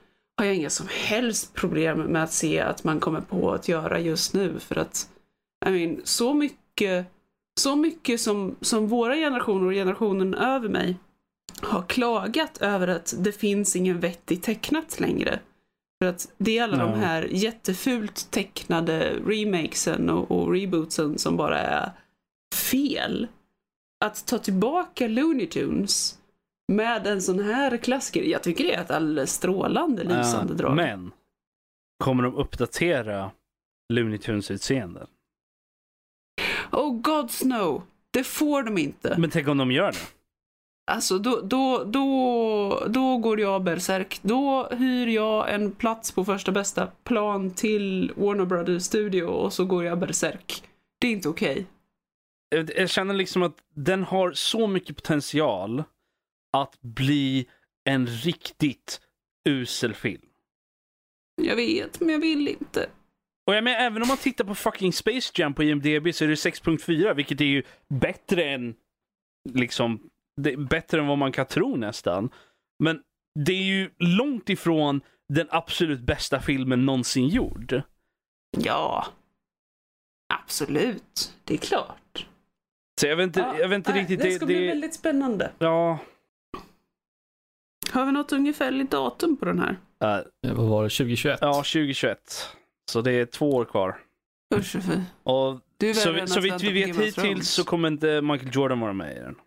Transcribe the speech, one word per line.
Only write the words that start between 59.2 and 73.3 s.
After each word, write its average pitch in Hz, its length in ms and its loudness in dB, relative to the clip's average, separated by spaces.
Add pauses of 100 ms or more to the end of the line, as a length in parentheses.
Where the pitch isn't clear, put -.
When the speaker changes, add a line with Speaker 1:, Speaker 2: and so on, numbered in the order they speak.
Speaker 2:
usel 123 440 -2
film. - 280 -6 (1200)
Speaker 1:
Jag - 140 2
vet, - 440 0
men 330 100 2
jag 302 100 2
vill 302 280 2
inte. - 420 -4 (580)
Speaker 2:
Och 196 80 4
jag 220 80 2
menar, 240 160 2
även 226 220 0
om 240 60 2
man 262 100 2
tittar 240 280 -2
på 196 100 -6
fucking 190 380 0
Space - 420 -2
Jam 147 180 2
på 156 100 0
I 151 80 6
M 147 100 2
D 151 180 2
B 160 140 0
så - 100 0
är 156 60 6
det 156 80 2
sex - 220 -2
punkt 160 240 0
fyra, 170 300 2
vilket 143 280 -2
är 147 40 4
ju 139 180 2 (240)
bättre 165 560 0
än, 123 320 -4 (720)
liksom, 120 600 -2 (320)
det 139 120 0
är 131 40 -6
bättre 160 420 0
än 147 80 2
vad 143 100 2
man 135 140 2
kan 131 140 -2
tro 226 300 0
nästan. 104 540 -2 (540)
Men 160 180 0 (440)